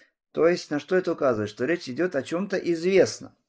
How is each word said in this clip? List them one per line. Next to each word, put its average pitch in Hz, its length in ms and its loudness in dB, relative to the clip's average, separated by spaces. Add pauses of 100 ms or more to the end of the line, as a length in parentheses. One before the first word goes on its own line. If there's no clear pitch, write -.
(320)
То 151 160 4
есть, 175 240 0
на 147 80 -2
что 185 180 0
это 180 160 0
указывает? 113 360 0
Что - 140 -6
речь 165 240 -2
идёт 147 280 -2
о 131 80 -2
чём-то 185 340 -4
известном. 170 760 2 (160)